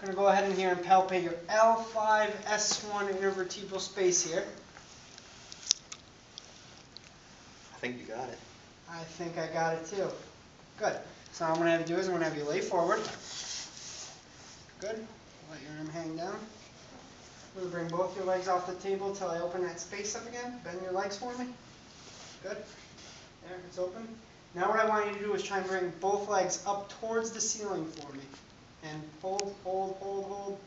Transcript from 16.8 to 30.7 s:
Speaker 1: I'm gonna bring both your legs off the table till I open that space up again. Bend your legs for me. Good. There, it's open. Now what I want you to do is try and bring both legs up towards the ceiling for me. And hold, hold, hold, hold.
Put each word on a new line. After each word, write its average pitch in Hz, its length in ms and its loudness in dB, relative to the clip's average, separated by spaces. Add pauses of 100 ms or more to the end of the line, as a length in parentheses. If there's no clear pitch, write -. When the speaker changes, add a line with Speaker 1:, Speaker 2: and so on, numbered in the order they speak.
Speaker 1:
I'm 185 80 -8
gonna 175 80 -4
bring 170 160 -2
both 180 280 0
your 190 100 -4
legs 185 220 0
off 180 200 2
the 180 80 -4
table 196 400 -2
till 185 140 -4
I 170 100 -2
open 175 240 -2
that 175 160 -4
space 208 360 -6
up 233 120 -8
again. 240 360 -8
Bend 175 200 -8
your 185 100 -4
legs 202 240 0
for 247 200 -6
me. 247 80 -4 (1000)
Good. 202 140 -6 (880)
There, 180 100 -10 (100)
it's - 100 -12
open. 185 300 -2 (480)
Now 185 140 2
what 220 100 4
I 220 80 6
want 214 200 4
you 202 60 -2
to 202 60 -6
do 208 140 0
is 185 100 0
try 381 160 -2
and - 80 -2
bring 180 240 0 (100)
both 202 280 2
legs 185 360 2
up 202 240 -2 (100)
towards 226 320 0
the - 100 -4
ceiling 190 440 -2
for 151 280 -10
me. 139 80 -10 (640)
And 156 180 -8 (200)
hold, 196 320 0 (100)
hold, 185 360 0
hold, 196 260 -2
hold. 196 420 -6